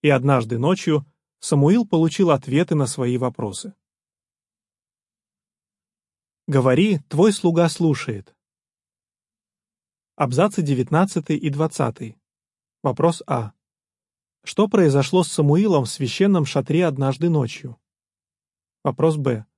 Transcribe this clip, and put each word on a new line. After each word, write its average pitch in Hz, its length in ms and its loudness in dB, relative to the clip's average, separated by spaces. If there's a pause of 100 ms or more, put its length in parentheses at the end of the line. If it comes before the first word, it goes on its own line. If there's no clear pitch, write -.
И 147 60 2
однажды 127 500 0
ночью 151 460 -2 (360)
Самуил 175 460 2
получил 165 440 0
ответы 151 460 0
на 139 100 0
свои 123 300 -4
вопросы. 120 580 -6 (2750)
«Говори, 139 640 2
твой 196 240 4
слуга 170 360 2
слушает». 131 680 -4 (1800)
Абзацы 151 480 0
девятнадцатый 151 760 0
и 156 140 -4
двадцатый. 139 680 -4 (640)
Вопрос 165 440 0
А. 120 260 -6 (920)
«Что 208 240 0
произошло 170 560 2
с - 80 -8
Самуилом 156 520 2
в 113 60 -6
священном 170 540 0
шатре 151 420 -2
однажды 139 420 -2
ночью?» 131 520 -4 (1040)
Вопрос 151 320 0
Б. 127 280 -4 (140)